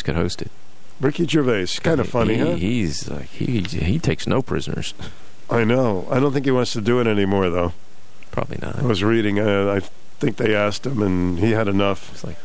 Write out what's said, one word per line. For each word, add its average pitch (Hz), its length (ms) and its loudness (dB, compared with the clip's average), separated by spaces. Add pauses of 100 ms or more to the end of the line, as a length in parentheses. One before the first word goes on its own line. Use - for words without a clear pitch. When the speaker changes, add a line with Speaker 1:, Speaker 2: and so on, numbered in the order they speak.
Speaker 1:
could 73 120 0
host 85 260 0
it. - 100 -4 (480)
Speaker 2:
Ricky 147 280 0
Gervais, 120 400 2 (160)
kinda 160 200 2
Speaker 1:
He, - 60 -2
Speaker 2:
funny, 113 260 2
Speaker 1:
he, 127 40 0
Speaker 2:
huh? 165 160 0
Speaker 1:
he's 113 540 0
like, 71 200 -4
he, - 320 -2
he 87 380 0
takes - 260 0
no - 160 2
prisoners. - 520 -4 (560)
Speaker 2:
I 117 140 2
know. 113 460 2
I 131 100 2
don't 139 140 2
think 135 120 0
he 139 60 2
wants 127 220 2
to 117 80 -2
do 120 180 4
it 117 80 2
anymore, 98 440 4
though. 87 220 0 (580)
Speaker 1:
Probably - 300 -2
not. - 180 -4
Speaker 2:
I - 40 0
was 104 200 2
reading, 104 360 2
uh, 101 400 2
I - 20 0 (380)
think - 180 0
they 110 180 2
asked 104 320 0
him, 113 160 0
and 90 340 2
he 110 140 2
had 107 160 2
enough. 98 460 0
Speaker 1:
It's - 100 -6
like, - 220 -6